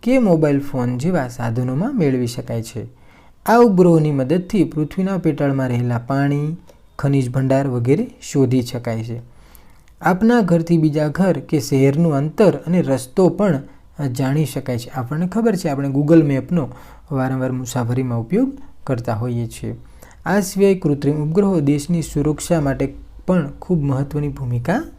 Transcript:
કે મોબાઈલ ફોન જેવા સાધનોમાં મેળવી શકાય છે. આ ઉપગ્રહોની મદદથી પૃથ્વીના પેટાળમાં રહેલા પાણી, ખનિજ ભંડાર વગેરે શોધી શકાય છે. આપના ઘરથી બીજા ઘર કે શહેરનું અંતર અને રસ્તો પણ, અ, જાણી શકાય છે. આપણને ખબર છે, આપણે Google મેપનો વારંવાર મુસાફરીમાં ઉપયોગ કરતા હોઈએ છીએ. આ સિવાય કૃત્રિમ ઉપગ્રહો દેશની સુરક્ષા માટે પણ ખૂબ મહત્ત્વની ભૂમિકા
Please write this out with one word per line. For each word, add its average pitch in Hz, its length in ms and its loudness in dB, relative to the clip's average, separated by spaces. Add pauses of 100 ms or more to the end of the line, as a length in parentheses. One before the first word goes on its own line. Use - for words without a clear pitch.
કે 254 160 4
મોબાઈલ 160 400 4
ફોન 123 380 -4
જેવા 147 300 0
સાધનોમાં 127 680 -4
મેળવી 131 320 0
શકાય 117 360 -6
છે. 113 240 -12 (580)
આ 220 120 4
ઉપગ્રહોની 180 540 6
મદદથી 156 520 0
પૃથ્વીના 185 540 -2
પેટાળમાં 139 500 0
રહેલા 120 300 0
પાણી, 143 580 -2 (440)
ખનિજ 139 320 0
ભંડાર 131 360 0
વગેરે 131 440 0 (100)
શોધી 127 400 2
શકાય 120 420 -6
છે. 117 180 -10 (800)
આપના 220 400 2
ઘરથી 170 360 2
બીજા 156 300 2
ઘર 165 320 0
કે 151 200 -2
શહેરનું 139 560 2
અંતર 156 400 2
અને 170 260 0
રસ્તો 135 480 2
પણ, 175 320 0 (380)
અ, 143 80 -4
જાણી 143 380 0
શકાય 127 340 -6
છે. - 100 -12
આપણને 151 380 -4
ખબર 220 280 0
છે, 170 140 -4
આપણે 139 180 -2
Google 147 360 4
મેપનો 139 460 -2 (420)
વારંવાર 131 400 -2
મુસાફરીમાં 123 680 -4
ઉપયોગ 240 380 -2 (260)
કરતા 120 300 -4
હોઈએ 117 340 -4
છીએ. 113 280 -10 (500)
આ 196 140 2
સિવાય 196 360 2
કૃત્રિમ 147 480 0
ઉપગ્રહો 185 360 2
દેશની 147 420 0
સુરક્ષા 151 600 -2
માટે 139 340 -2 (320)
પણ 165 240 2 (100)
ખૂબ 165 220 -2
મહત્ત્વની 143 440 -2
ભૂમિકા 139 560 -2 (160)